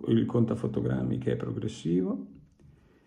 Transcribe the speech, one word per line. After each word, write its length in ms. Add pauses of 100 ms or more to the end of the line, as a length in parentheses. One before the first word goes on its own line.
il 180
contafotogrammi 920
che 160
è 20
progressivo, 920 (800)